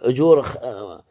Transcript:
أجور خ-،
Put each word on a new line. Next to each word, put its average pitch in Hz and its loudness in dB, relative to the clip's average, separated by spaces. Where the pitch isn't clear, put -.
أجور 143 4
خ-، 107 -10